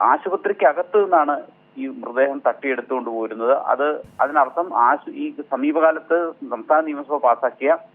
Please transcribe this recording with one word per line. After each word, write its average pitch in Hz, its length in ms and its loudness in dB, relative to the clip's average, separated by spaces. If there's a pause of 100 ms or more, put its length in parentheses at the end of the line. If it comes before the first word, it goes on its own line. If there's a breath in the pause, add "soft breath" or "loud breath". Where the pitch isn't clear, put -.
ആശുപത്രിക്ക് 180 640 2
അകത്ത് 175 380 2
നിന്നാണ് 151 380 2 (360)
ഈ 135 100 -6
മൃതദേഹം 131 600 -2
തട്ടിയെടുത്തുകൊണ്ട് 123 640 -4
പോരുന്നത്. 113 440 -2
അത്, 143 520 -2 (160)
അതിനർത്ഥം 143 560 0
ആശു-, 127 360 2
ഈ 147 200 -8 (180)
സമീപകാലത്ത് 156 800 0
സംസ്ഥാന 123 520 -2
നിയമസഭ 147 340 -6
പാസാക്കിയ 131 600 0 (180)